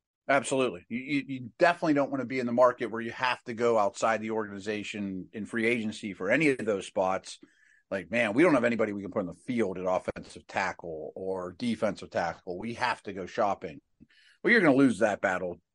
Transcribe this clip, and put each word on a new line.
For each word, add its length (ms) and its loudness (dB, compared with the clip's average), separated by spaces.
Absolutely. 600 0
You, 100 -6
you, 280 -2
you 220 -10
definitely 340 4
don't 180 0
wanna 140 -4
be 140 -4
in 60 -2
the 60 -2
market 400 4
where 100 -6
you 100 -8
have 320 -2
to 100 -8
go 240 4
outside 440 2
the 100 -4
organization 1000 -6
in 140 -8
free 220 -2
agency 460 -2
for 160 -4
any 200 4
of 160 2
those 200 0
spots. 540 -2
Like, 220 -6
man, 220 2
we 100 4
don't 120 6
have 100 4
anybody 260 0
we 120 -8
can 80 -8
put 100 -2
in 60 -4
the 80 -10
field 300 0
at 100 -6
offensive 600 -4
tackle 680 -6
or 420 -6
defensive 520 -4
tackle. 480 -4
We 160 -8
have 300 -2
to 100 -10
go 120 -8
shopping. 540 -4
Well, 80 4
you're 100 6
gonna 140 6
lose 240 6
that 220 2
battle, 400 -2